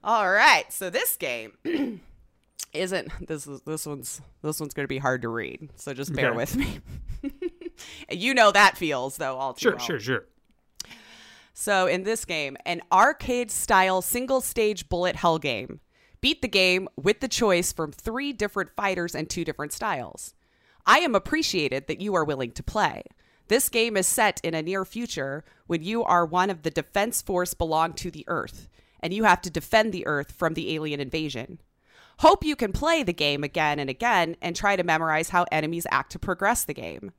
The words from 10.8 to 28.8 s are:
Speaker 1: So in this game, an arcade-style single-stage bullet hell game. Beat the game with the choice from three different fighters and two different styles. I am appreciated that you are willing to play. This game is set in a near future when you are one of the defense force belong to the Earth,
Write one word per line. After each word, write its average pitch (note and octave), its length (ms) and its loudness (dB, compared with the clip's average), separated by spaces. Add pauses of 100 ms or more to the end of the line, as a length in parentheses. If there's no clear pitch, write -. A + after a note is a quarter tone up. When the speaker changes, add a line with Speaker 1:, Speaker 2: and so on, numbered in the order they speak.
Speaker 1:
So G3 320 2
in F3+ 180 2
this A3 220 -2
game, C#3+ 400 -6
an E3+ 160 -4 (100)
arcade-style G#3 1080 4
single-stage A#3+ 880 0
bullet F3+ 280 0
hell E3 200 4
game. B2 420 -6 (420)
Beat C#4+ 200 0
the B3 60 -2
game F#3 480 4
with F#3 240 0
the C4+ 80 -4
choice F#3 460 2
from D3+ 180 -6
three C4+ 420 -6
different G3+ 420 -4
fighters F3+ 380 -2
and D3+ 160 -6
two E3+ 160 -6
different D3 280 -8
styles. - 600 -8 (520)
I B3 140 8
am E4 140 2
appreciated F#3 760 0
that D#3+ 140 -6
you G3+ 140 -2
are E3 80 2
willing C3 300 -4
to - 100 -12
play. - 400 -2 (460)
This A#3+ 200 4
game A3+ 280 0
is F#3 100 2
set G#3+ 360 2
in E3 120 -2
a D#3 80 -4
near F#3+ 220 -4
future D#3 580 -8 (240)
when E3+ 160 -2
you A3 200 -2
are F3 220 4
one F3+ 240 2
of E3+ 140 -6
the D#3+ 80 -2
defense G#3 500 -2
force F3+ 320 -2
belong D#3+ 420 0
to - 140 -8
the D#3 180 -14
Earth, - 420 -6 (320)